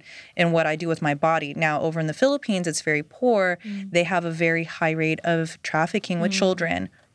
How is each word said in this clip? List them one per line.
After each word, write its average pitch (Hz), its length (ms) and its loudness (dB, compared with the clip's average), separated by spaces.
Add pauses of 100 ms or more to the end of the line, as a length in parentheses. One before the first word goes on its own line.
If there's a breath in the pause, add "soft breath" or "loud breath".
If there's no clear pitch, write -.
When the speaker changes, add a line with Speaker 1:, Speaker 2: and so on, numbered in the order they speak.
(360 loud breath)
Speaker 1:
in 170 160 4
what 165 140 4
I 156 100 0
do 165 120 -4
with 160 140 -2
my 147 120 0
body. 156 400 0
Now, 151 280 0
over 160 180 -2
in 160 80 -2
the 151 60 -4
Philippines, 262 540 0
it's 165 140 -2
very 151 220 0
poor. 196 600 0
Speaker 2:
Mm. 196 280 -8
Speaker 1:
They 175 120 4
have 175 220 0
a 165 60 -2
very 165 340 0
high 160 260 -2
rate 160 320 0
of 165 380 -2
trafficking 175 580 -2
with 196 120 0
Speaker 2:
Mm. 190 80 -2
Speaker 1:
children 180 500 0 (260 soft breath)